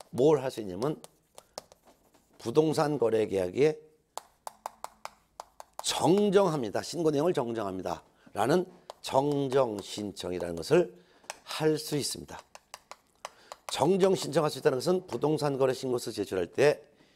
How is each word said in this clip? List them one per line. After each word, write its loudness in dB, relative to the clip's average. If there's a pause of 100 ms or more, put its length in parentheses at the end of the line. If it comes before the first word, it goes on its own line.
(120)
뭘 4
할 -4
수 -8
있냐면 -4 (1400)
부동산 2
거래 2
계약에 0 (2000)
정정합니다. 2
신고 -2
내용을 2
정정합니다. -4 (300)
라는 2 (380)
정정 0
신청이라는 -6
것을 2 (500)
할 0
수 -4
있습니다. -6 (1300)
정정 4
신청할 0
수 -10
있다는 2
것은 0
부동산 -2
거래 4
신고서 -4
제출할 -2
때 2 (260)